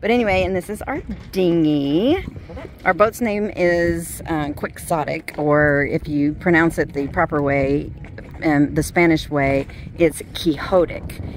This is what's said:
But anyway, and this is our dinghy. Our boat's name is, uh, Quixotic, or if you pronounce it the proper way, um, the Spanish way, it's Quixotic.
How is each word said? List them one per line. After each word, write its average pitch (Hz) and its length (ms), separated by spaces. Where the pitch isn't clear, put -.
But 202 100
anyway, 208 320
and 185 120
this 180 140
is 214 140
our 285 180
dinghy. 170 880
Our 185 80
boat's 214 260
name 208 360
is, 170 720
uh, 151 280
Quixotic, 151 840
or 147 540
if - 160
you 147 280
pronounce 165 420
it 151 160
the 139 160
proper 165 320
way, 139 500
um, 143 300
the 151 100
Spanish 165 460
way, 139 380
it's 156 240
Quixotic. 151 840